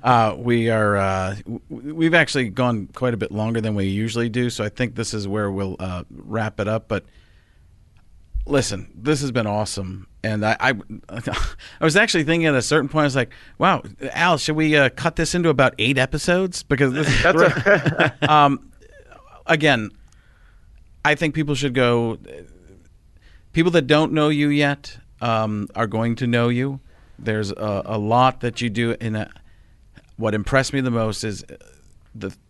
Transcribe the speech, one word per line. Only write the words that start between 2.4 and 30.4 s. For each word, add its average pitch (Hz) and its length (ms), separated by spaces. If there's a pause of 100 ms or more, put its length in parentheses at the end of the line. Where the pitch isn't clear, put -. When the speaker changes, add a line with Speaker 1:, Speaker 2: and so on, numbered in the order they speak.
Speaker 1:
gone 113 460
quite 127 180
a 113 40
bit - 140
longer 110 300
than 107 140
we 98 100
usually 110 460
do, 123 180
so 113 160
I 107 60
think 120 240
this - 180
is 104 160
where 101 220
we'll, 95 300
uh, 90 300
wrap 107 500
it 101 80
up. 110 200
But 101 160 (1400)
listen, 120 480
this 131 260
has 139 120
been 113 140
awesome. 98 600 (160)
And 107 240
I, 110 140
I, 131 140 (340)
<laughs> - 20 (720)
I - 40
was 156 120
actually 196 280
thinking 165 220
at 151 80
a 127 80
certain 147 260
point, 151 140
I - 40
was 135 100
like, 123 140 (280)
"Wow, 170 240 (300)
Al, 165 260
should 156 180
we, 156 200
uh, 139 140
cut - 260
this 165 180
into 175 140
about 135 300
eight 131 200
episodes? 175 640
Because 135 300
this 147 160
is 107 140
Speaker 2:
That's 170 140
Speaker 1:
great." 175 460 (400)
Speaker 2:
a 147 100
<laughs> - 0
Speaker 1:
Um, 143 400 (720)
again, 143 440 (1120)
I 151 120
think 156 180
people 147 200
should 131 200
go, 120 440 (1300)
people 170 200
that 160 140
don't 151 260
know 151 160
you 147 200
yet, 143 480 (240)
um, 110 540
are 113 140
going 113 280
to 123 100
know 120 220
you. 135 320 (380)
There's 107 320
a, 101 340
a 110 140
lot 123 420
that 120 220
you 120 80
do. 117 300
And, 110 160
uh, 107 100 (920)
what 107 180
impressed 131 380